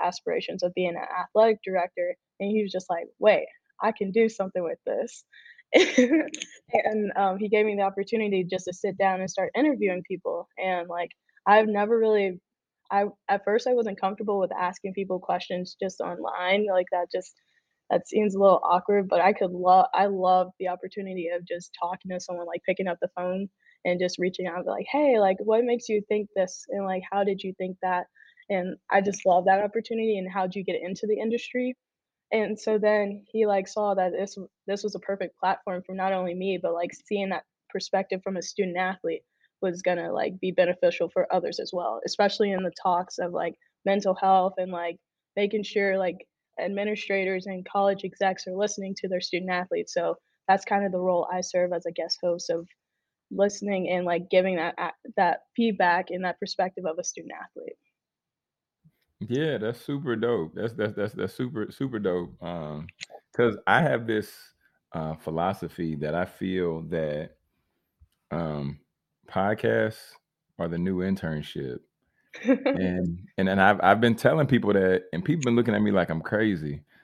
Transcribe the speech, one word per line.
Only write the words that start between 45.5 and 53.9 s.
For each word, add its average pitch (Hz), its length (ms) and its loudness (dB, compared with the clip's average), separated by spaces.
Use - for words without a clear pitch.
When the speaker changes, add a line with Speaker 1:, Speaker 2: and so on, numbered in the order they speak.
Speaker 1:
sure, 196 340 0
like, 185 280 -2
administrators 196 880 -2
and 185 200 -8
college 196 380 2
execs 190 420 -2
are 185 100 -8
listening 196 400 -2
to 190 120 -4
their 180 120 -2
student 185 300 -4
athletes. 175 420 -4
So 170 240 0
that's 196 160 4
kind 202 220 0
of 185 60 -4
the 180 80 0
role 180 300 2
I 185 120 -2
serve 180 320 0
as 170 120 -4
a 170 60 -6
guest 165 300 -6
host, 175 280 -2
of 170 160 -4
listening 196 600 0